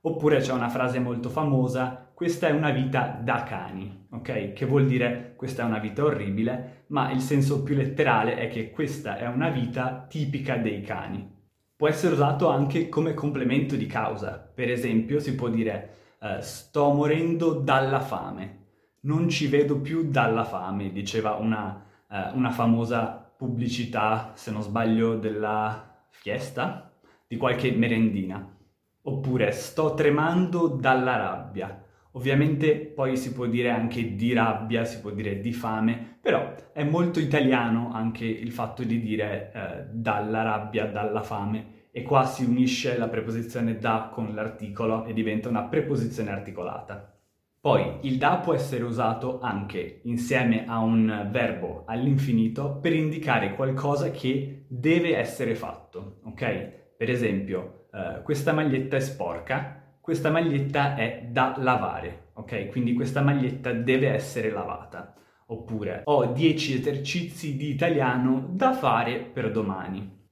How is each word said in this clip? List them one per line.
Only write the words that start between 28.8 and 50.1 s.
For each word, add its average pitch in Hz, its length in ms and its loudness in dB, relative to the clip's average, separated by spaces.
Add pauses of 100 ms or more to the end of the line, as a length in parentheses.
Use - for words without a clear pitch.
Oppure 131 480 0
"Sto 147 440 0
tremando 165 720 4
dalla 127 480 4
rabbia". 95 680 -4 (300)
Ovviamente 143 640 4
poi 131 400 -2
si 117 160 -4
può 123 140 -2
dire 120 240 2
anche 113 440 0
"di 113 180 2
rabbia", 113 520 2
si - 160 -6
può 104 100 -8
dire 101 300 -4
"di 117 120 -4
fame", 110 680 -2
però - 340 0 (180)
è 147 120 -2
molto 170 340 2
italiano 123 720 2
anche 113 320 -4
il 113 280 -4
fatto 120 320 -6
di 113 160 0
dire, 104 520 -4
eh, 92 380 -10
"dalla 110 520 0
rabbia", 107 440 -2
"dalla 104 360 -2
fame", 107 500 -6 (180)
e 120 120 -10
qua 131 220 4
si 127 200 -2
unisce 123 520 2
la 113 120 -2
preposizione 113 680 -2
"da" 110 320 0
con 107 240 -6
l'articolo 110 720 -4
e 113 80 -8
diventa 110 360 -2
una 110 160 0
preposizione 113 640 -2
articolata. 98 800 -8 (520)
Poi 110 420 2
il 131 160 0
da 151 180 4
può 170 160 0
essere 123 320 0
usato 117 560 -2
anche 101 640 -4
insieme 120 600 2